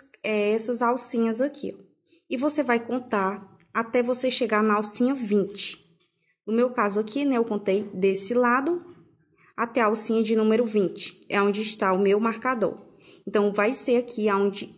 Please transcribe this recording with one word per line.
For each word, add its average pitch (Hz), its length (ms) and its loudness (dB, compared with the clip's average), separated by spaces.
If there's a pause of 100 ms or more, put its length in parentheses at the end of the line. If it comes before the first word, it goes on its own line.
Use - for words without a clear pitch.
(220)
é, 208 280 0
essas 226 320 0
alcinhas 233 580 2
aqui, 285 340 -4
ó. - 80 -20 (460)
E - 80 -6
você 294 260 0
vai 240 220 0
contar 208 680 -4 (220)
até 233 300 -2
você 254 280 0
chegar 220 320 0
na 214 120 4
alcinha 240 400 0
vinte. 208 680 -2 (640)
No 208 60 -4
meu 233 160 2
caso 208 320 0
aqui, 247 240 -2
né, 269 140 2
eu 233 80 2
contei 202 380 0 (100)
desse 196 400 0
lado 254 600 0 (600)
até 233 240 -2
a 220 60 4
alcinha 220 360 2
de 220 140 2
número 220 300 4
vinte, - 640 -2
é 202 120 0
onde 202 220 2
está 208 300 0
o 185 60 2
meu 202 220 4
marcador. 226 680 -2 (400)
Então, 202 260 2
vai 208 200 2
ser 254 240 0
aqui 240 320 -2
aonde 196 500 0